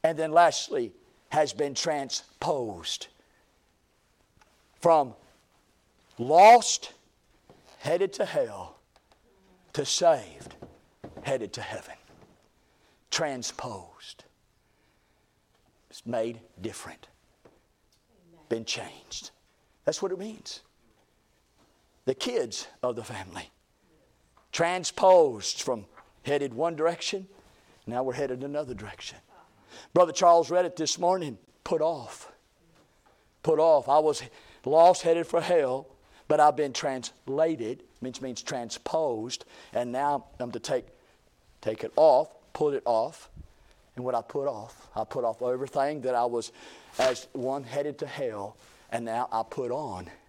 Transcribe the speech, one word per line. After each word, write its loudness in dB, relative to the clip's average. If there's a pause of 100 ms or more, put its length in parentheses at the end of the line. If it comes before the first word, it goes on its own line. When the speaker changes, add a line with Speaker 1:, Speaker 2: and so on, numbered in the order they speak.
Speaker 1:
And 0
then -2
lastly, 4 (340)
has 0
been -4
transposed. -6 (1700)
From 4 (1040)
lost, 8 (880)
headed -2
to -4
hell, -4 (960)
to -2
saved, 0 (680)
headed -2
to -10
heaven. -12 (1160)
Transposed. -8 (1700)
It's -20
made -6 (220)
different. -12 (360)
Speaker 2:
Amen. -20
Speaker 1:
Been -4
changed. -12 (520)
That's -4
what -4
it -10
means. -16 (1400)
The -2
kids -6 (120)
of -4
the -10
family. -14 (1040)
Transposed 4
from -6 (380)
headed -2
one -4
direction, -4 (580)
now -4
we're -4
headed -6
another -8
direction. -14 (760)
Brother 6
Charles 4
read 2
it -8
this -4
morning. -2 (260)
Put -2
off. -6 (1120)
Put 2
off. 4
I 4
was 0 (440)
lost, 6
headed 2
for 0
hell, 0 (400)
but 4
I've 6
been -2
translated, -4 (160)
which -10
means -10
transposed, -4 (280)
and -2
now -2 (140)
I'm -8
to -10
take, -4 (760)
take -6
it -10
off, 6 (240)
put 0
it -4
off. -2 (680)
And -10
what -2
I 0
put -6
off, -10
I -2
put -6
off -2
everything -2
that -2
I 2
was -4 (460)
as 0
one -4
headed -6
to -6
hell, -8 (340)
and -4
now -4
I -2
put -6
on -8 (200)